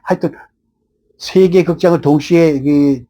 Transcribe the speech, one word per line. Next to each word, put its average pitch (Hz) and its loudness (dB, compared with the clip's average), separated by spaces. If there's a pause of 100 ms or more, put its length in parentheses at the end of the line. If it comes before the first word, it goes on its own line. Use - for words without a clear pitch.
하여튼 180 -4 (840)
세 185 0
개 175 2
극장을 170 -2
동시에 151 0
이, 143 0